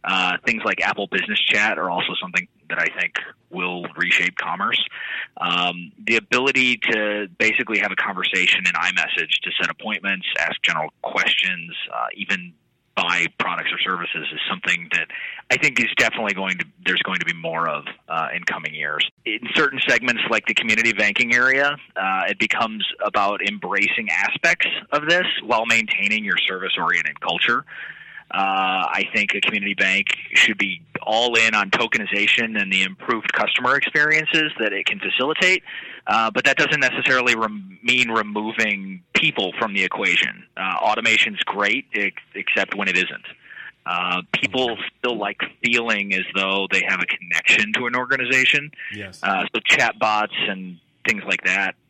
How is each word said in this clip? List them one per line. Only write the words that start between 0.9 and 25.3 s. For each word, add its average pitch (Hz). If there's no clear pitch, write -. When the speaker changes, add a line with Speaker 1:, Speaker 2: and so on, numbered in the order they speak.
Speaker 1:
Business 101
Chat 104
are 90
also 90
something 90
that 85
I 82
think 87
will 90
reshape 175
commerce. -
Um, 87
the 113
ability 123
to 104
basically 110
have 104
a 95
conversation 92
in 87
iMessage 85
to 87
set 90
appointments, 95
ask 78
general 78
questions, 87
uh, 58
even 90
buy 87
products 85
or -
services 87
is 76
something 90
that 85
I 127
think 131
is 113
definitely 113
going 92
to, -
there's 92
going 92
to 85
be 82
more 82
of, 76
uh, 80
in 87
coming 80
years. 76
In 113
certain 135
segments 120
like 110
the 110
community 113
banking 104
area, 135
uh, 95
it 101
becomes 110
about 101
embracing 101
aspects 101
of 151
this 175